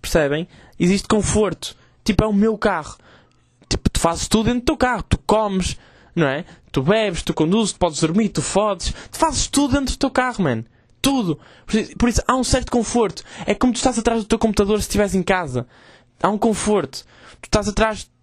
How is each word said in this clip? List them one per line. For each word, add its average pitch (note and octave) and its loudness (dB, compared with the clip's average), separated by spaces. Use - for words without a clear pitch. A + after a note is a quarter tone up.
Percebem? D#3 -2
Existe F#3+ 2
conforto. - 0
Tipo, G#3 2
é - 0
o A3 0
meu G#3 2
carro. F#3 -2
Tipo, - -2
tu - -6
fazes E3+ 0
tudo A3 2
dentro A#3+ 0
do A#3+ -14
teu D#4+ 0
carro. B3 0
Tu - 0
comes, G3+ 0
não E3 2
é? C#3 -4
Tu C#3+ 0
bebes, G3 0
tu - -4
conduzes, F#3+ 0
tu - -14
podes E3 -2
dormir, F3+ 0
tu - -4
fodes. G3+ -2
Tu - -14
fazes D4+ 0
tudo C#4 0
dentro C4+ -2
do - -14
teu C4+ 0
carro, B3+ -2
man. A#2 -2
Tudo. A#3 0
Por G#3+ 0
isso, - -4
por A#3 2
isso, A#3 0
há A#3+ 2
um C4 0
certo - 0
conforto. A3+ 0
É G#3 0
como B3 2
tu - -2
estás B3+ 0
atrás A3+ 0
do G3 -8
teu A3+ 0
computador G#3 2
se F#3+ -4
estiveres G3+ 0
em F#3 2
casa. D3 -2
Há E3+ 2
um G#3 0
conforto. G#3 0
Tu - -20
estás G#3 0
atrás G#3+ 0